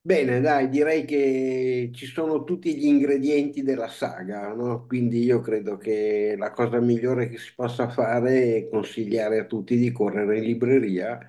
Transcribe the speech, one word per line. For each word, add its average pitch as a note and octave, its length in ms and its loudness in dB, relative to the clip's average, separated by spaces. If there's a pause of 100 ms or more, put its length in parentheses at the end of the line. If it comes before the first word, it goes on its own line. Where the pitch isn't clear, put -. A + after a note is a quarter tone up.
Bene, C3+ 400 2
dai, C#3 280 2
direi D3 360 2
che C3 880 0
ci C3 140 -14
sono D#3 380 -2
tutti E3+ 320 -2
gli C#3+ 100 0
ingredienti C#3+ 760 2
della B2 260 -2
saga, G2+ 680 -8
no? A#2+ 320 -4
Quindi A#2+ 380 0
io B2 160 4
credo G#2 380 -2
che G#2+ 600 0
la G#2 140 -4
cosa A#2+ 260 0
migliore A#2+ 500 2
che A#2 100 -12
si - 180 -18
possa B2 320 -4
fare A#2+ 680 2
è G2+ 120 -4
consigliare A2 720 -2
a G2+ 60 -8
tutti A2 300 -2
di A#2+ 140 2
correre G#2 480 0
in A2 60 -2
libreria A#2 760 2 (100)